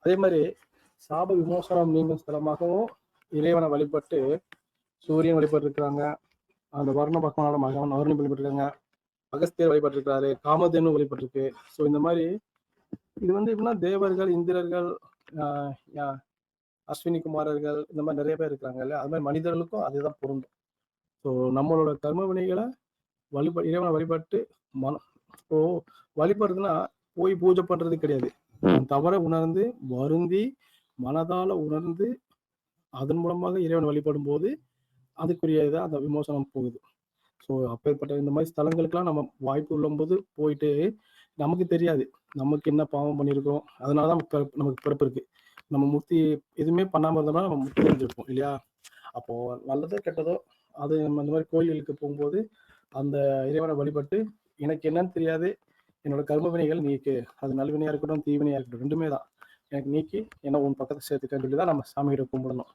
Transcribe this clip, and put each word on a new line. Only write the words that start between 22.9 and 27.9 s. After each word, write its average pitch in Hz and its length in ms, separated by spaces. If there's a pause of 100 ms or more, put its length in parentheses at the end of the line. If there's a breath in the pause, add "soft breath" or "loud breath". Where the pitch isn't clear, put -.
வழிப-, 165 320
இறைவனை 175 280
வழிபட்டு 160 460 (360)
மன-, 135 300 (300)
இப்போ - 240 (580 soft breath)
வழிபடுறதுன்னா 190 560 (420)
போய் 185 220
பூஜை 180 280
பண்றது 165 320